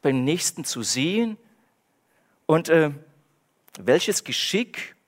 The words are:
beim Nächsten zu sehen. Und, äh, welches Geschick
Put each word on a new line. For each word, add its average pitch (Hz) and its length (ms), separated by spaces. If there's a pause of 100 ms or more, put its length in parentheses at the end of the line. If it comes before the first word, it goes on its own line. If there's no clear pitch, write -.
beim 131 220
Nächsten 160 400
zu - 180
sehen. 202 560 (1080)
Und, 156 220
äh, 156 220 (880)
welches 139 460
Geschick - 720 (120)